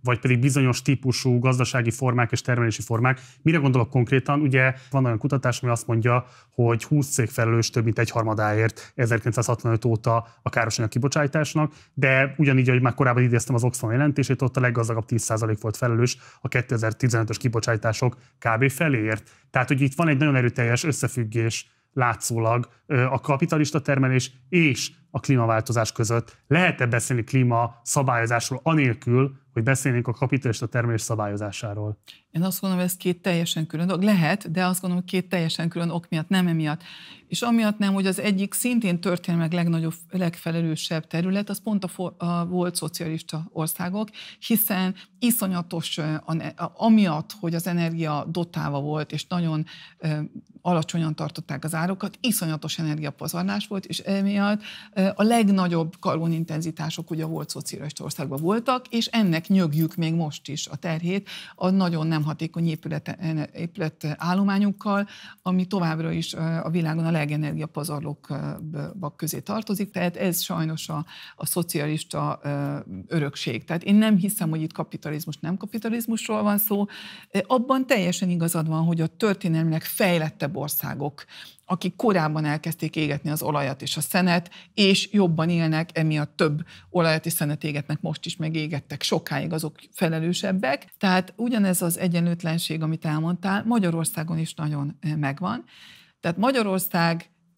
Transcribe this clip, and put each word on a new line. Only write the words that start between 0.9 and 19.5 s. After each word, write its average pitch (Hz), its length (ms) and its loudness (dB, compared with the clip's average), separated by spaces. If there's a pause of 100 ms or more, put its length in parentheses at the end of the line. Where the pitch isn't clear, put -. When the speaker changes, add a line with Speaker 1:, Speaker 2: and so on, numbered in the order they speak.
Speaker 1:
gazdasági 123 520 2
formák 123 400 2
és - 100 -2
termelési 117 400 0
formák. 123 400 0 (200)
Mire 165 160 4
gondolok 127 320 4
konkrétan? 135 520 2
Ugye 131 320 4 (160)
van 135 160 2
olyan 117 120 0
kutatás, 131 440 0
ami 123 100 0
azt 117 160 -2
mondja, 120 380 2 (260)
hogy 117 320 2
húsz 147 260 2
cég 110 200 0
felelős 113 400 2
több 120 140 0
mint 113 160 0
egyharmadáért 110 960 0
ezerkilencszázhatvanöt 113 880 0
óta 117 420 2 (140)
a - 80 -4
károsanyag 113 400 0
kibocsátásnak, 147 840 0 (200)
de 135 440 2
ugyanígy, 131 320 6
ahogy 127 120 6
már 123 120 4
korábban 123 300 4
idéztem 120 320 2
az 113 80 2
Oxfam 123 280 0
jelentését, 135 500 2
ott 131 160 0
a 131 40 2
leggazdagabb 117 440 0
tíz 113 160 0
százalék 110 400 0
volt 110 160 -4
felelős 120 400 2 (240)
a - 60 -6
kétezer-tizenötös 113 880 0
kibocsátások 117 800 0 (200)
kb. 120 320 2
feléért. 117 600 0 (200)
Tehát, 131 180 0